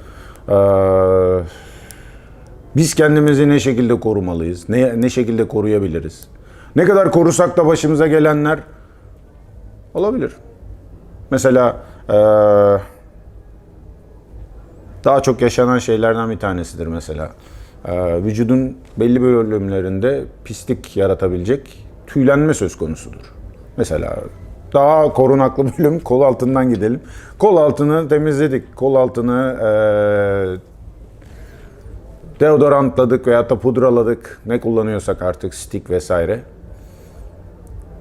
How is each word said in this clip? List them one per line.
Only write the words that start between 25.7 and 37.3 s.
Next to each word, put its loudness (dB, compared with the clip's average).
bölüm 0
kol 0
altından 2
gidelim. -2
Kol 4
altını 0
temizledik. -2
Kol 0
altını, 0
ee, -2
deodorantladık 0
veyahut 0
da -2
pudraladık. -2
Ne -4
kullanıyorsak -4
artık, -6
stick -12
vesaire. -2